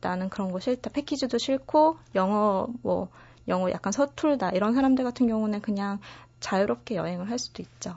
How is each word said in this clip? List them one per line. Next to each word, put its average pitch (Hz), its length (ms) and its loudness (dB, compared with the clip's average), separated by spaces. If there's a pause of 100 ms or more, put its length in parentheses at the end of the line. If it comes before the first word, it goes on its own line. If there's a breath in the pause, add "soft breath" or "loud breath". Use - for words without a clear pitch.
"나는 185 280 -2
그런 190 240 -4
거 185 80 -4
싫다." 247 300 -2
패키지도 277 480 -2
싫고, 302 580 2 (180)
영어, 202 540 2 (140)
뭐, 185 260 0 (400 loud breath)
"영어 185 220 2
약간 - 220 -4
서툴다." 277 580 2
이런 202 240 2
사람들 262 280 4
같은 247 240 2
경우는 214 340 0
그냥 202 380 -2 (420 loud breath)
자유롭게 208 560 0
여행을 175 340 -4
할 240 80 -4
수도 - 240 -10
있죠. - 340 -12